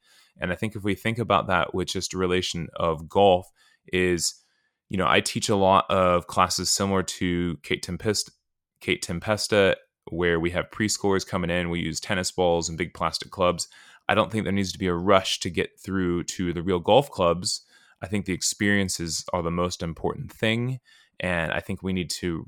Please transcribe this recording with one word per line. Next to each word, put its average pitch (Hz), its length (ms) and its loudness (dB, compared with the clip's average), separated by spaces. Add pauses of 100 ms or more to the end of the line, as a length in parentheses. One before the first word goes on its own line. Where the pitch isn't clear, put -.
(400)
And 90 120 -2
I 87 40 -2
think 107 200 -6
if 98 80 -8
we 98 120 0
think 113 240 -4
about 101 280 2
that 90 280 2
with 90 140 -2
just - 240 -6
a 92 40 -4
relation 90 580 0
of 80 320 -2
golf 95 440 4 (420)
is, 90 400 2 (560)
you 101 80 -4
know, 87 100 2
I 90 140 6
teach - 260 -4
a 110 80 2
lot 95 360 4
of 90 340 4
classes 92 460 0
similar 98 320 0
to 87 580 -2
Kate - 220 -6
Tempest-, - 480 -4 (500)
Kate - 220 -2
Tempesta, 98 720 2 (340)
where 85 300 2
we 82 100 0
have 85 220 -4
preschoolers 98 540 0
coming 87 260 -4
in, 87 180 -2
we 85 120 -2
use 80 180 -6
tennis 92 320 -4
balls 85 360 2
and 82 120 -8
big 87 160 -6
plastic - 340 -4
clubs. 90 380 0 (420)
I - 60 4
don't 101 160 2
think 110 120 -2
there - 80 -2
needs 98 200 0
to - 80 -14
be 95 80 0
a 87 80 2
rush 95 460 4
to 98 100 -6
get - 280 -4
through 90 440 0
to 90 280 -4
the 82 120 -4
real 90 160 0
golf 113 320 4
clubs. 87 500 0 (400)
I 95 60 -10
think 98 180 -2
the 92 80 -2
experiences 92 920 -2 (100)
are 90 100 0
the 85 80 -2
most 87 320 -2
important 85 500 -6
thing. 120 460 -2 (400)
And 87 340 -2
I - 60 -2
think 92 240 -8
we 95 100 -2
need 90 160 -2
to 85 380 -4